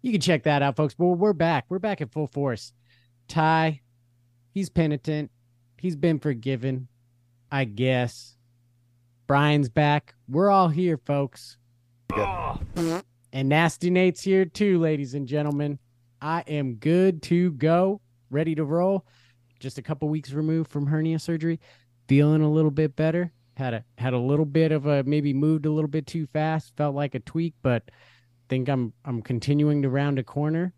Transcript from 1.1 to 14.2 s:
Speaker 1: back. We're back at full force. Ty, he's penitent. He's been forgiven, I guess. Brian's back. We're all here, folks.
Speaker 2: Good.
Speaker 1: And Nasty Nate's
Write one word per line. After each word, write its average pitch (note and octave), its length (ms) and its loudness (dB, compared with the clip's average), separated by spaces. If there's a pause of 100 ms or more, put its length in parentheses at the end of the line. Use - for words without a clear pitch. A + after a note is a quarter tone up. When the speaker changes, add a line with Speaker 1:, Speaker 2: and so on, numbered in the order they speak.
Speaker 1:
back. E3 360 0
We're F#3 100 -6
back G3 220 -4
at B2 100 -8
full D3+ 160 -4
force. C#3 460 -6 (560)
Ty, D#3+ 520 2 (680)
he's G3 180 -4
penitent. D3+ 640 -2 (460)
He's F3 180 -4
been D3+ 240 0
forgiven, C3 720 -4 (600)
I C#3 140 0
guess. B2 720 -2 (920)
Brian's C#3+ 440 2
back. D3 440 0 (140)
We're F3 240 2
all F#3+ 160 6
here, E3 300 0
folks. - 600 -6 (560)
Speaker 2:
Good. E3+ 880 -4 (300)
Speaker 1:
And C3+ 180 -2
Nasty E3 400 2
Nate's F3+ 320 2